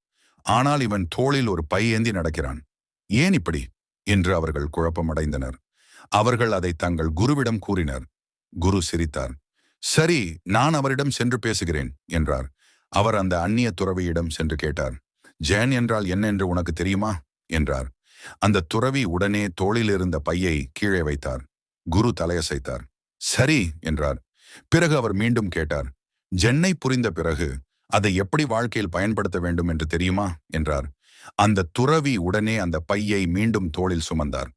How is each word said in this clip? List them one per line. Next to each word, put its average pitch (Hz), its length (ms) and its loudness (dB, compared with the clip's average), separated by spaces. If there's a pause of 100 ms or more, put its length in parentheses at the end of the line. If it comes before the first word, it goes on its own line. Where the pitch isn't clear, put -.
(420)
ஆனால் 135 400 2
இவன் 101 280 0
தோளில் 135 380 0
ஒரு 85 180 -2
பை 107 240 0
ஏந்தி 113 220 0
நடக்கிறான். 78 500 -4 (460)
"ஏன் 156 260 4
இப்படி?" 80 340 -2 (360)
என்று 95 320 2
அவர்கள் 76 420 -2
குழப்பமடைந்தனர். 78 800 -2 (520)
அவர்கள் 113 420 2
அதை 90 220 0
தங்கள் 80 420 0
குருவிடம் 117 440 2
கூறினர். 76 460 -2 (540)
குரு 92 220 4
சிரித்தார். 73 520 -2 (460)
"சரி, 143 640 2
நான் 120 300 2
அவரிடம் 139 380 0
சென்று 120 280 0
பேசுகிறேன்" 82 560 -2 (100)
என்றார். 76 420 -2 (420)
அவர் 107 260 2
அந்த 90 260 2
அந்நிய 110 300 0 (100)
துறவியிடம் 87 480 -2
சென்று 78 260 -4
கேட்டார். 71 400 -4 (520)
"ஜென் 104 240 2
என்றால் 113 340 0
என்ன 95 220 0
என்று 98 200 0
உனக்கு 87 260 -2
தெரியுமா?" 95 380 0 (340)
என்றார். 69 440 -2 (500)
அந்த 101 280 2
துறவி 131 360 0
உடனே 101 520 0
தோளில் 107 340 0
இருந்த 90 300 0
பையை 80 540 -2
கீழே 95 280 0
வைத்தார். 69 420 -4 (460)
குரு 104 320 2
தலையசைத்தார். 78 640 -4 (380)
"சரி" 131 580 2
என்றார். 73 400 -2 (480)
பிறகு 160 280 4
அவர் 117 180 0
மீண்டும் 110 340 2
கேட்டார். 76 440 -2 (460)
ஜென்னை 139 420 4
புரிந்த 127 320 2
பிறகு 78 460 -2 (280)
அதை 101 300 2
எப்படி 98 300 0
வாழ்க்கையில் 113 460 -2
பயன்படுத்த 101 480 0
வேண்டும் 87 280 0
என்று 80 180 0
தெரியுமா 92 500 -2 (120)
என்றார். 73 400 -2 (480)
அந்த 101 360 4
துறவி 143 460 2
உடனே 104 400 0
அந்த 85 220 -2
பையை 101 480 -2
மீண்டும் 98 420 0
தோளில் 90 400 -2
சுமந்தார். 69 480 -4